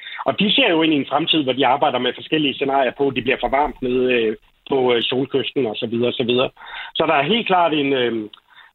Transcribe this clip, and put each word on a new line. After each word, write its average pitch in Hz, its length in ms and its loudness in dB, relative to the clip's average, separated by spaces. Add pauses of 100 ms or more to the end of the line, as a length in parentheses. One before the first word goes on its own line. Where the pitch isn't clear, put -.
(280)
Og - 120 0
de 196 60 2 (100)
ser 262 180 4
jo 160 80 2
ind 160 100 2
i 147 100 2
en - 100 -8
fremtid, 156 320 2
hvor 127 80 0
de 127 140 0
arbejder 135 320 2
med 123 220 0
forskellige 147 340 -2
scenarier 135 440 0
på, 143 100 2
at 131 80 -2
det 123 80 -2
bliver 127 200 0
for 113 40 -2 (100)
varmt 143 280 -2
nede, 127 180 0 (120)
øh, 113 200 0 (360)
på, 135 60 2 (160)
øh, 117 80 0
solkysten 131 640 -2
og 107 100 -6
så 120 160 -6
videre, 120 200 0
og - 80 -8
så 127 100 2
videre. 127 200 2 (480)
Så 165 120 2
der 160 40 4
er 143 200 2
helt 233 120 -2
klart 175 280 2
en, 139 180 0
øh, 123 200 0 (640)